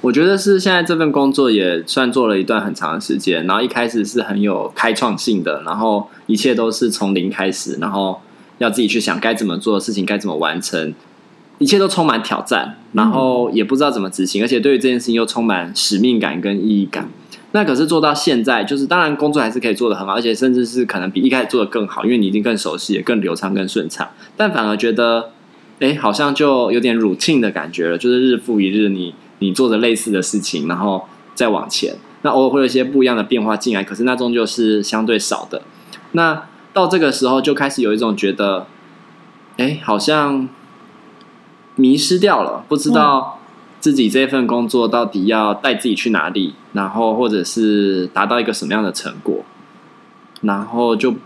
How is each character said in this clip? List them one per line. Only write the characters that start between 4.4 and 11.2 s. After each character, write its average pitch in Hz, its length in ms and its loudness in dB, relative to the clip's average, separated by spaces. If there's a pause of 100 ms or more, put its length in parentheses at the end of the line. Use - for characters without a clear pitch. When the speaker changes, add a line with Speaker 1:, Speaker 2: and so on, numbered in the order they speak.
Speaker 1:
开 117 180 0
创 104 240 -2
性 101 260 0
的， 76 220 -4
然 82 100 -6
后 107 320 0 (200)
一 110 100 0
切 123 180 2
都 113 160 2
是 110 200 0
从 98 240 -2
零 92 160 0
开 95 200 -2
始， - 300 -8
然 101 100 -4
后 98 300 -4 (380)
要 120 100 2
自 117 140 0
己 110 40 2
去 113 140 0
想 92 180 -2
该 113 140 0
怎 110 140 -2
么 87 100 -2
做 107 160 -2
的 98 80 0
事 107 140 -6
情， 98 100 -2
该 104 140 -2
怎 101 100 -6
么 80 80 -4
完 80 240 -2
成， 80 320 -4 (640)